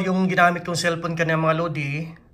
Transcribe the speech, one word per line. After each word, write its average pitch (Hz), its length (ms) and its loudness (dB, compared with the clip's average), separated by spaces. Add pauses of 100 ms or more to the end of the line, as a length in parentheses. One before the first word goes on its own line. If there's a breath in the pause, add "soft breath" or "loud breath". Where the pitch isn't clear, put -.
yung 190 240 2
ginamit 175 400 2
kong 170 80 -2
cellphone 165 400 -2
kanina, 160 240 2
mga 160 240 2
Lodi. 151 480 -6 (220)